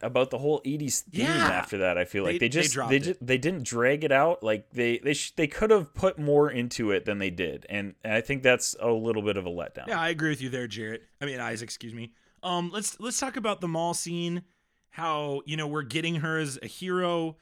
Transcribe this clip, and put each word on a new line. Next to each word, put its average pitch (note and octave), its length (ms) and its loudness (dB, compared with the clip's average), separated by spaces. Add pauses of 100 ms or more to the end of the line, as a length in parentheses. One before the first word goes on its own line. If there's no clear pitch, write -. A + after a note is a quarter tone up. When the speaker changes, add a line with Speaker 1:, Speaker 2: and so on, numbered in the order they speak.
Speaker 1:
about B2+ 260 2
the B2 80 -4
whole D3 260 0
eighties C#3+ 380 -2
theme F3+ 200 -6
Speaker 2:
Yeah. C#4+ 100 2
Speaker 1:
after F#3 480 0
that, F2+ 180 4
I F2+ 80 2
feel G2 180 -2
like. F2 100 0
Speaker 2:
They, F2 40 0
Speaker 1:
They F2 80 4
Speaker 2:
they C3 160 2
Speaker 1:
just, D3 120 2
Speaker 2:
dropped C3 180 -2
Speaker 1:
they C3+ 60 6
Speaker 2:
it. C#3+ 60 2
Speaker 1:
ju-, F3 160 -2
they B2 200 0
didn't D3+ 240 -2
drag B2 400 2
it D3+ 80 0
out. D3+ 320 4
Like, A2 260 0
they, A#2+ 300 0
they D3 160 0
sh-, - 160 -6
they D#3+ 160 2
could A3 240 0
have G3 240 6
put F#3+ 240 2
more D3 320 6
into A#2+ 400 -2
it F#2+ 140 2
than G#2 120 -2
they G2 140 0
did. E2+ 380 -4
And, G2+ 340 -6
and A2 100 -2
I A2+ 80 2
think C3+ 220 -4
that's B2+ 360 4
a A#2 120 2
little A2 320 2
bit G#2 140 2
of F#2 100 -4
a - 20 -4
letdown. E2+ 380 -8
Speaker 2:
Yeah, E3+ 120 -2
I E3 100 0
agree D#3+ 200 0
with C#3+ 100 -2
you C3 100 -6
there, B2 180 -6
Jarrett. A2 400 -10 (120)
I C#3+ 60 -6
mean, C3+ 140 -6
Isaac, A#2 260 -6
excuse A2+ 300 -12
me. A#2 180 -12 (300)
Um, F3 280 0
let's, G3+ 280 -6
let's A#3+ 200 -6
talk C4+ 180 -4
about G#3 220 -2
the F3+ 80 -4
mall E3 280 -2
scene. E3+ 480 -4 (480)
How, D3 560 -4
you D3+ 100 -6
know, D#3 80 -4
we're D3 160 -2
getting D#3+ 360 -2
her D#3+ 200 0
as C#3+ 240 -4
a A#2 60 -10
hero, F3 760 -2